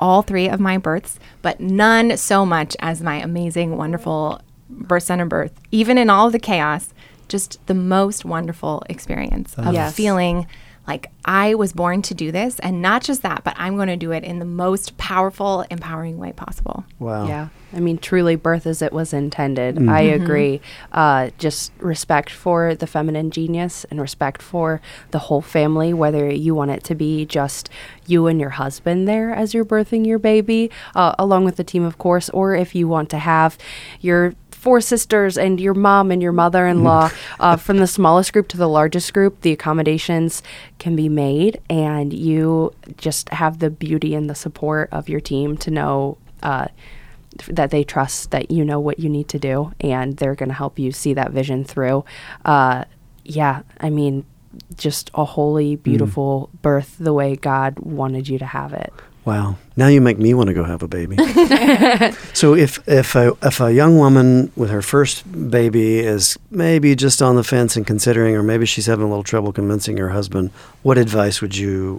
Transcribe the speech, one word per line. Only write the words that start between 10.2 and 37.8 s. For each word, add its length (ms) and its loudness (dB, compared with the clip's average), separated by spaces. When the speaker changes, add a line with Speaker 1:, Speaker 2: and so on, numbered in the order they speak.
Speaker 1:
like 240 -10
I 320 2
was 160 -2
born 300 -2
to 120 -8
do 160 -6
this, 300 -6
and 200 -4
not 220 0
just 200 -4
that, 200 -6
but 160 -4
I'm 180 -6
gonna 200 -2
do 160 -6
it 100 -6
in 160 -10
the 60 -8
most 520 -4
powerful, 720 -2
empowering 500 -10
way 120 -12
possible. 540 -8
Speaker 3:
Wow. 260 -6
Speaker 2:
Yeah. 220 -6
I 60 -6
mean, 180 -2
truly 380 0
birth 320 -2
as 140 -4
it 100 -4
was 200 -4
intended. 640 -4
Speaker 3:
Mm. 160 4
Speaker 2:
I 140 6
Speaker 1:
Mm-hmm. 180 2
Speaker 2:
agree. 380 0
Uh, 460 2
just 420 -4
respect 500 -2
for 460 0
the 100 -8
feminine 460 -4
genius 580 -6
and 100 -8
respect 400 -6
for 400 -4
the 80 -2
whole 240 -2
family, 500 0
whether 400 0
you 220 -2
want 160 -2
it 140 -6
to 100 -4
be 320 -4
just 420 -4
you 220 4
and 120 2
your 100 -4
husband 580 -4
there 260 -2
as 180 -4
you're 120 0
birthing 420 0
your 140 0
baby, 500 2
uh, 240 2
along 260 2
with 120 0
the 80 -4
team, 180 -2
of 160 -4
course, 300 0
or 260 0
if 220 -2
you 100 0
want 240 -2
to 80 -4
have 400 2
your 340 2
four 280 4
sisters 580 0
and 220 2
your 140 0
mom 360 4
and 120 2
your 100 0
mother-in-law, 760 4
Speaker 3:
Mm. 60 -6
<laughs> 140 -12
Speaker 2:
uh, 160 4
from 220 0
the 80 4